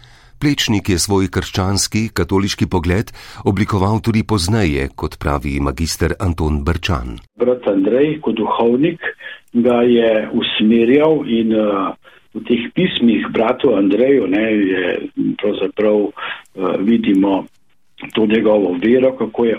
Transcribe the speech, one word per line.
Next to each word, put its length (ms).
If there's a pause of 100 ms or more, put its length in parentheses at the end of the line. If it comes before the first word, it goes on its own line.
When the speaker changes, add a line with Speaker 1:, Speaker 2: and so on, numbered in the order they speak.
(400)
Speaker 1:
Plečnik 500
je 100
svoj 320
krščanski, 840
katoliški 540
pogled 460 (320)
oblikoval 580
tudi 240
pozneje, 680
kot 220
pravi 420
magister 600
Anton 440
Brčan. 560 (200)
Speaker 2:
Brat 280
Andrej 540
kot 140
duhovnik 640 (540)
ga 340
je 460
usmerjal 920
in, 280
eh, 420 (380)
v 160
teh 240
pismih 560
bratu 480
Andreju, 500
ne, 240
je 320 (540)
pravzaprav, 720
eh, 680
vidimo 680 (680)
to 120
njegovo 560
vero, 340
kako 300
je 140